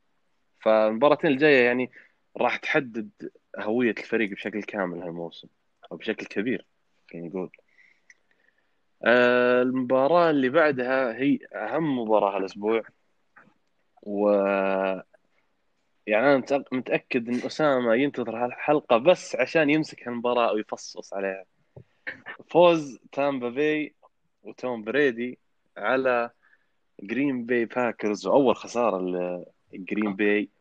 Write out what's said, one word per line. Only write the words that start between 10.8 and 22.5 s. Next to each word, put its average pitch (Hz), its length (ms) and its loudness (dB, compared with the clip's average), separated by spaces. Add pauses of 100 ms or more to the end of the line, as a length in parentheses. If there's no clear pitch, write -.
هي 131 240 0 (140)
أهم 127 460 -4
مباراة 104 380 2
هالأسبوع. 104 460 -2 (1200)
و، 104 280 0 (1800)
يعني، 107 200 2
أنا 135 140 4
متأ-، 135 320 -4
متأكد 123 560 -2
إن 123 60 -2
أسامة 123 600 0
ينتظر 120 500 -2
هالحلقة 127 520 0
بس 165 380 2
عشان 143 340 0
يمسك 147 380 -2
هالمباراة 120 460 0
ويفصص - 600 -8
عليها. 95 320 -6 (1040)
فوز 160 500 4 (120)